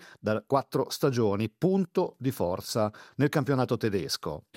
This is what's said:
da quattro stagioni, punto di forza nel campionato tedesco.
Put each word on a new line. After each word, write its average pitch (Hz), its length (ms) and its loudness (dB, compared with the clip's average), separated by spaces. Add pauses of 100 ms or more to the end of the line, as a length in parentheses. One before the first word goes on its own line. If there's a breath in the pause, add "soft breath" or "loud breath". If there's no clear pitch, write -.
(180 loud breath)
da 107 300 0
quattro 135 420 0
stagioni, 110 600 0
punto 190 680 0
di 127 140 -4
forza 101 580 -2 (280 loud breath)
nel 139 100 4
campionato 131 480 0
tedesco. 101 680 -4 (140)